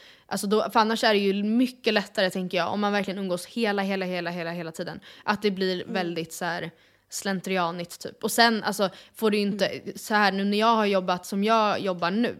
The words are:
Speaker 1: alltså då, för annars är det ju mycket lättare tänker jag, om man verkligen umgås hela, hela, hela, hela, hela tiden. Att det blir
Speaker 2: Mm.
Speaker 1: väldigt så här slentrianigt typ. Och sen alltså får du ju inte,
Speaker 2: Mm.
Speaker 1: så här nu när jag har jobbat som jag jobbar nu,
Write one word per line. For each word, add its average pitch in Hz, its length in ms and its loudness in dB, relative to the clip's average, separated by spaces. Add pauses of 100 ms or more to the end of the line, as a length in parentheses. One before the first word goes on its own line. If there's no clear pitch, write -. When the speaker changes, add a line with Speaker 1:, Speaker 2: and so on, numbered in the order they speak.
(260)
Speaker 1:
alltså 202 200 -6
då, 208 260 2
för 233 80 6
annars 220 240 2
är 226 80 6
det 202 80 4
ju 202 220 2
mycket 226 520 0
lättare 202 360 0
tänker 180 280 -2
jag, 170 140 0
om 208 80 -2
man 202 120 0
verkligen 196 260 -2
umgås 180 280 -4
hela, 202 360 -2
hela, 196 240 -2
hela, 175 240 -4
hela, 170 200 -6
hela 170 220 -8
tiden. 165 280 -10 (240)
Att 208 180 -2
det 214 80 2
blir 185 320 -2
Speaker 2:
Mm. - 120 -10
Speaker 1:
väldigt 170 380 -4
så - 120 -8
här 170 260 -6 (400)
slentrianigt 180 920 -4
typ. - 220 -10
Och 214 80 -2
sen 233 320 4
alltså 190 260 0 (240)
får 220 160 0
du 208 60 2
ju 208 60 2
inte, 202 240 0
Speaker 2:
Mm. - 320 -6
Speaker 1:
så - 160 -4
här 208 180 4
nu 196 120 -2
när 202 140 2
jag 226 180 4
har 220 100 2
jobbat 185 400 0
som 196 180 -2
jag 214 360 4
jobbar 175 300 -2
nu, 208 300 0